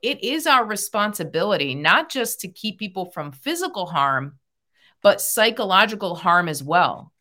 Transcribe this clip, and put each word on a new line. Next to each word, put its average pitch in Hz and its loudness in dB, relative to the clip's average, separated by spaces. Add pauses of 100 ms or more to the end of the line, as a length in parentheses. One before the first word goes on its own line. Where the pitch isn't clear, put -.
it 262 -4
is 311 -4
our 254 4
responsibility, 190 -2
not 185 2
just 233 -6
to 185 -12
keep - -10
people 185 -8
from 147 -10
physical 330 -6
harm, 139 -2 (640)
but 196 4
psychological 214 2
harm 175 2
as 131 -6
well. 151 0